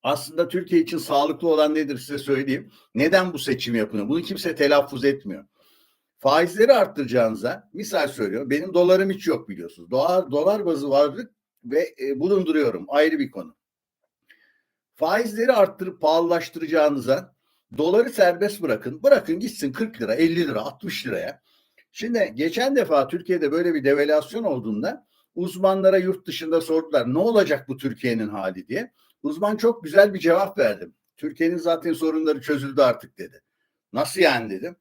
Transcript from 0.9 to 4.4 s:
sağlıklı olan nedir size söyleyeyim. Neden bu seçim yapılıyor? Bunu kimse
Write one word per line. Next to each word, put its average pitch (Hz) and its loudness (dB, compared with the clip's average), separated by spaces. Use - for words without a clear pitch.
sağlıklı 151 0
olan 156 4
nedir 143 -2
size 143 -10
söyleyeyim. 135 -2
Neden 175 2
bu 143 -8
seçim 123 -4
yapılıyor? 107 -2
Bunu 160 -2
kimse 170 -6